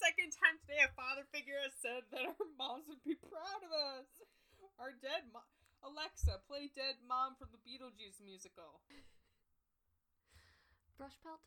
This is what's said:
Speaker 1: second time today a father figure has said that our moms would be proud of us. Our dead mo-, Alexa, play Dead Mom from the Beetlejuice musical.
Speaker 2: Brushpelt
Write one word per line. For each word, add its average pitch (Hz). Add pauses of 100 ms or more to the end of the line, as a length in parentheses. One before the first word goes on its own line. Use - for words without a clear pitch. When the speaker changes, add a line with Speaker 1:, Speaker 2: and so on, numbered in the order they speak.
Speaker 1:
second 349
time 320
today 285
a 269
father 269
figure 277
has 269
said 247
that 254
our - (120)
moms 262
would 294
be 294
proud 392
of 330
us. 277 (720)
Our 262
dead 254
mo-, 233 (400)
Alexa, 294
play 285
Dead 269 (100)
Mom 262
from 254
the 226
Beetlejuice 226
musical. 180 (2250)
Speaker 2:
Brushpelt 311